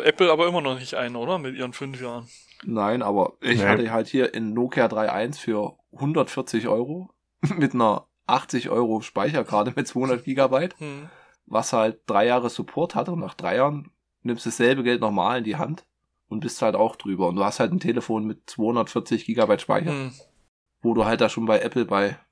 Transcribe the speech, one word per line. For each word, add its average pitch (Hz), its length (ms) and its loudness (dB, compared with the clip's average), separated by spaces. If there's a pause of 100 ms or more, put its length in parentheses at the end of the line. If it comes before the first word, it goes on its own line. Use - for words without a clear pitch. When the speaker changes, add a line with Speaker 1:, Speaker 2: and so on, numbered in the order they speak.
Speaker 1:
Apple 165 280 4
aber 165 160 4
immer 175 140 0
noch 131 160 -2
nicht 127 180 -10
einen, 120 200 -4
oder? 120 220 -4
Mit 135 180 -8
ihren 123 180 -8
fünf 135 280 -10
Jahren. 120 260 -10 (360)
Speaker 2:
Nein, 113 380 0
aber 101 400 2
ich 120 180 2
Speaker 3:
Nee. 98 60 4
Speaker 2:
hatte 110 260 4
halt 113 160 -2
hier 127 260 2
in 110 200 -4
Nokia 120 340 2
drei 107 240 0
eins 117 280 -4
für 104 380 -4 (140)
hundertvierzig 135 760 -2
Euro 139 420 -2 (320)
<laughs> 175 160 0
mit 139 160 2
einer 113 340 2 (200)
achtzig 123 420 -2
Euro 110 320 0
Speicherkarte 113 760 0
mit 139 120 -2
zweihundert 127 380 -2
Gigabyte, 135 540 0
Speaker 1:
Hm. 147 300 -14 (360)
Speaker 2:
was 113 280 -2
halt 113 340 2
drei 104 180 4
Jahre 120 240 2
Support - 460 -4
hat - 140 -2
und 170 100 -4
nach - 160 -10
drei 95 220 -2
Jahren 143 340 0 (320)
nimmst 117 220 -2
du 117 40 -2
dasselbe 127 320 4
Geld 120 200 2
nochmal 107 380 0
in 113 40 -4
die 107 140 -4
Hand 160 280 -6 (440)
und 107 100 -6
bist - 240 -6
halt 110 120 4
auch 113 200 2
drüber. 95 320 0
Und 87 80 0
du 98 100 2
hast 104 140 -2
halt 110 120 2
ein 90 80 0
Telefon 113 460 -2
mit - 240 -10
zweihundertvierzig 113 760 -2
Gigabyte 110 360 2
Speicher. 107 300 0
Speaker 1:
Hm. 135 220 -6 (720)
Speaker 2:
Wo 117 80 4
du 110 120 4
halt 110 140 2
da 113 100 4
schon 113 160 -4
bei 107 140 6
Apple 113 260 0
bei 101 320 0 (140)